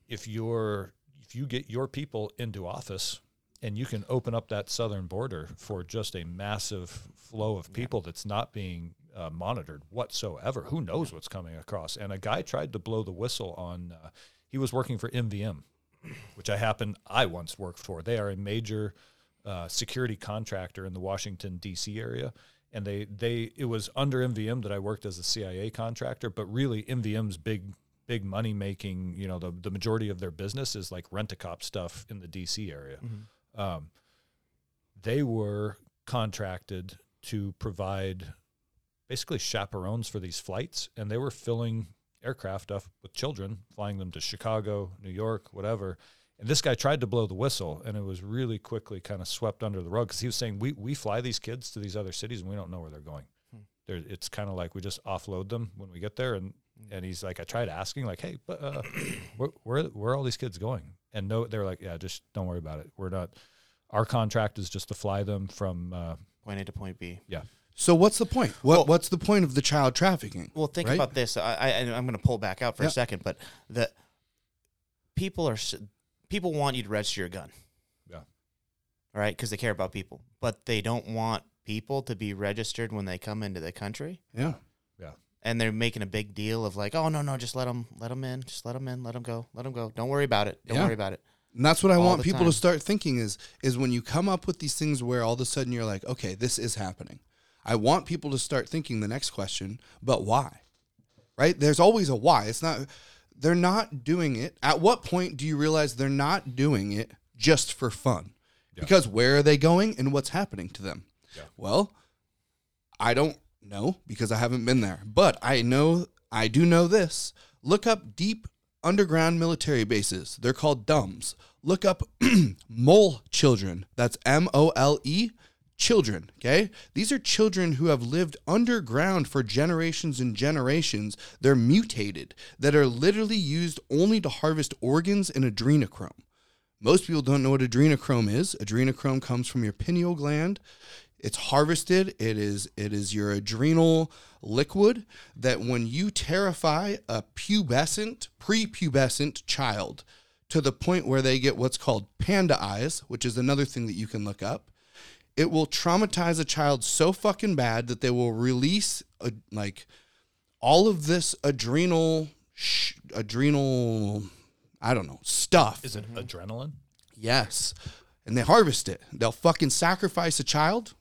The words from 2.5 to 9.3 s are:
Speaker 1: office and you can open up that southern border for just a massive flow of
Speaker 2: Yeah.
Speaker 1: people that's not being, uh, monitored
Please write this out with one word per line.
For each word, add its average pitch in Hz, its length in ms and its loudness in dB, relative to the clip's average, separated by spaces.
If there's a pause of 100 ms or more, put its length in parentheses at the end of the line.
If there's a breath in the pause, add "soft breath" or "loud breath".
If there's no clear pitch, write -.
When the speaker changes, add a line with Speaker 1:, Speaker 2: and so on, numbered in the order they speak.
Speaker 1:
office - 540 -8 (420)
and 107 160 -6
you 127 80 -6
can 104 220 -8
open 123 260 -4
up 117 160 -6
that 104 200 -6
southern 101 380 -4
border 85 500 -8
for 92 260 -10
just 104 320 -8
a 87 80 -10
massive 95 680 -8 (260)
flow 107 420 -6
of 80 120 -14
Speaker 2:
Yeah. 95 60 -20
Speaker 1:
people 120 260 -6
that's 82 240 -12
not 104 280 -4
being, 87 420 -10 (200)
uh, 85 140 -12
monitored 90 600 -10